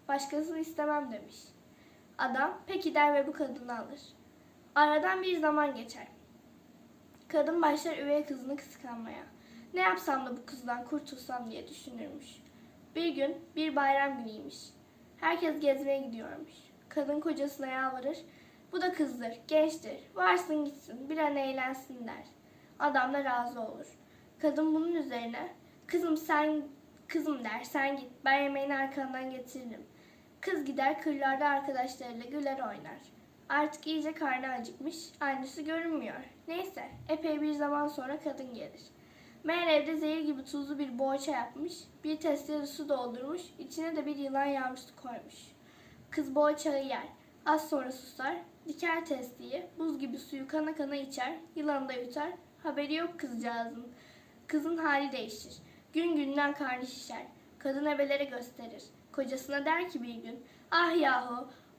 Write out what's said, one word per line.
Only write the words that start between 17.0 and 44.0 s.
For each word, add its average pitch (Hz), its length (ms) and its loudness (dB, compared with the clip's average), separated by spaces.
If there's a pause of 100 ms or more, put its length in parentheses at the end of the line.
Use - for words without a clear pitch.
kocasına 285 460 -2
yalvarır. 262 520 -2 (540)
"Bu 359 80 0
da 359 120 2
kızdır, 240 400 -2 (160)
gençtir. 311 500 4 (160)
Varsın 349 500 4
gitsin, 269 460 -10
bir 320 80 0
an 294 180 4
eğlensin." 262 680 -4
der. - 200 -10 (520)
Adam 269 360 4
da 277 100 2
razı 240 360 0
olur. - 380 -8 (400)
Kadın 311 360 4
bunun 330 200 2
üzerine, 247 540 -2 (380)
"Kızım 330 300 2
sen, 302 460 4 (460)
kızım," 285 360 0
der, 226 200 -4
"sen 277 320 0
git, 254 140 -8 (140)
ben 277 180 6
yemeğini 277 320 0
arkandan 262 560 -2
getiririm." 254 560 -10 (540)
Kız 330 240 0
gider 269 380 2
kırlarda 277 460 2
arkadaşlarıyla 262 760 -2
güler 269 340 -2
oynar. - 420 -8 (480)
Artık 302 380 2
iyice 311 260 0
karnı 269 360 -2
acıkmış, 254 480 -6 (240)
annesi 269 440 -2
görünmüyor. 311 560 -2 (280)
Neyse, 370 400 -6 (200)
epey 311 320 0
bir 302 120 2
zaman 294 360 2
sonra 285 320 -4
kadın 262 340 -6
gelir. 202 280 -12 (600)
Meğer 339 220 2
evde 311 300 6
zehir 311 240 0
gibi 285 240 -2
tuzlu 277 340 -4
bir 254 200 -2
boğaça 277 340 0
yapmış, 269 400 -4 (320)
bir 302 160 -2
testleri 294 460 0
su 294 220 -8
doldurmuş, 262 540 -2 (160)
içine 320 380 -4
de 285 100 -2